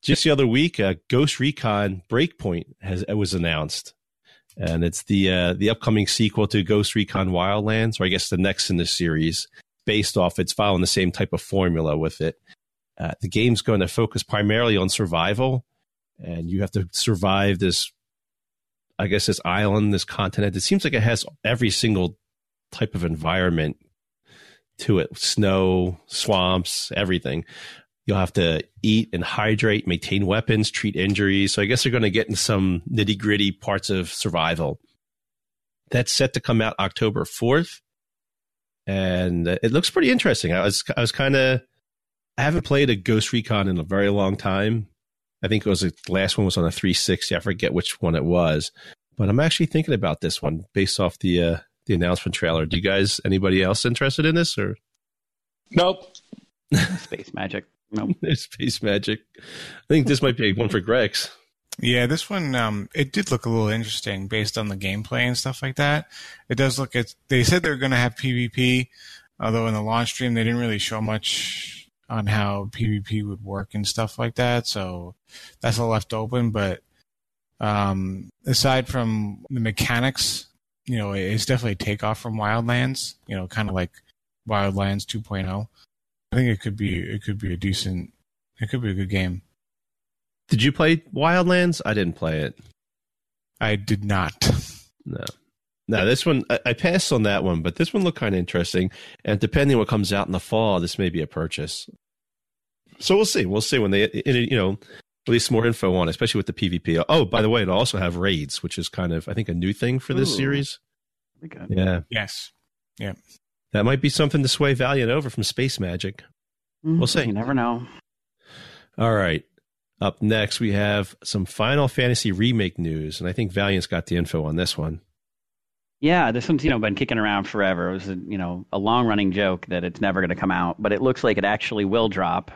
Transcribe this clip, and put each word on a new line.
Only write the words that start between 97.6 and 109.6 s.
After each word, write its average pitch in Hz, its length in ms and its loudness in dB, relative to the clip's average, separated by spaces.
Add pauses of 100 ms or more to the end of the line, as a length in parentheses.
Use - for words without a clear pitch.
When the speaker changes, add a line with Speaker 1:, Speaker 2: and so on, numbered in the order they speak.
Speaker 1:
but 82 160 -4
this - 160 0
one 196 100 2
looked 175 160 -2
kinda 101 180 0
interesting. 90 540 -2 (320)
And 104 160 0
depending 139 380 4
what 107 100 2
comes 101 240 0
out 101 160 0
in 90 60 -4
the 92 60 -2
fall, 110 400 0
this 87 200 -6
may 95 100 2
be 82 120 -4
a 76 60 -6
purchase. - 640 -8 (1080)
So - 160 2
we'll 214 100 6
see. - 200 0
We'll 98 160 0
see 135 180 0
when 101 120 2
they, 101 200 4 (140)
you 123 320 2
know, 98 200 2 (500)
release 120 220 4
more 113 160 4
info 104 300 2
on 90 120 4
it, 82 40 0
especially 113 280 0
with 95 80 -4
the 95 60 -6
P - 140 -2
V 87 120 0
P. 80 280 2
Oh, 151 180 4
by 110 160 0
the 107 80 4
way, 117 120 2
it'll 92 160 2
also 113 200 2
have 87 200 -2
raids, 87 440 -2
which - 160 -8
is 85 120 -6
kind 90 240 -4
of, 80 160 -6
I - 40 -6
think, 110 140 -4
a 87 60 -4
new 90 200 0